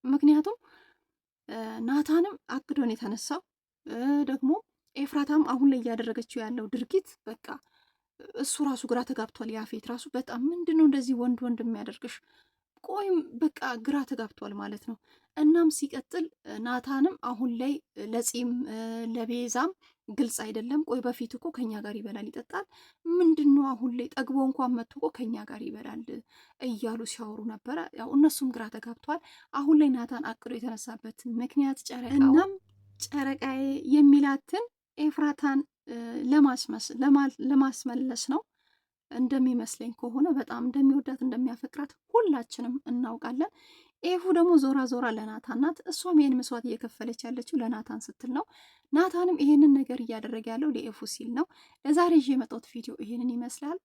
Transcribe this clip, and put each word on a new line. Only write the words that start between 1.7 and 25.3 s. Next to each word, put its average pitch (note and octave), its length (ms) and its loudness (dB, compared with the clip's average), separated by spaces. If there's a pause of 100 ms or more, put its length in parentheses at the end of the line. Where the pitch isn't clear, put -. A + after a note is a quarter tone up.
ናታንም D4+ 540 2 (120)
አቅዶን C4 440 -2
የተነሳው፣ A#3+ 480 -6 (460)
እ፣ - 100 -10 (280)
ደግሞ C4+ 260 0 (460)
ኤፍራታም C#4+ 500 0
አሁን C4+ 220 4
ላይ C4 100 4
እያደረገችው A#3 640 -6
ያለው A3 280 -8
ድርጊት C4 400 -2 (160)
በቃ - 220 -16 (880)
እሱ - 200 -4 (100)
ራሱ C4+ 220 -2
ግራ A#3+ 180 -2
ተጋብቷል። A3+ 460 -8
ያፌት A3 360 -10
ራሱ A#3+ 240 -10
በጣም B3 320 -8
«ምንድነው D#4+ 440 2
እንደዚህ C4+ 300 2
ወንድ A#3+ 240 0
ወንድ A#3+ 200 -4
የሚያደርግሽ?» A3+ 540 -8 (720)
ቆይም G4 340 0 (180)
በቃ D4+ 240 -2 (180)
ግራ C#4 260 -2
ተጋብቷል G#3 500 -10
ማለት G3+ 300 -10
ነው። A3+ 120 -10 (400)
እናም D#4+ 340 6
ሲቀጥል D4 540 -6 (340)
ናታንም C4 560 0 (100)
አሁን A#3+ 320 -4
ላይ B3+ 160 -2 (340)
ለጺም፣ A#3+ 440 -4 (160)
እ፣ A3 120 -10 (300)
ለቤዛም A#3+ 600 -4 (380)
ግልጽ A3+ 300 -2
አይደለም። A3+ 460 -4
«ቆይ B3+ 160 -4
በፊት B3 320 -6
እኮ B3+ 180 -12
ከኛ B3 300 -6
ጋር G#3 140 -10
ይበላል G#3+ 320 -12
ይጠጣል፣ F4 400 -12 (400)
ምንድነው D#4 600 6
አሁን B3 280 -4
ላይ B3 160 -6
ጠግቦ C4 320 -4
እንኳን C4 320 0
መጥቶ A#3 200 -6
እኮ E4 180 -4
ከኛ A3+ 320 -8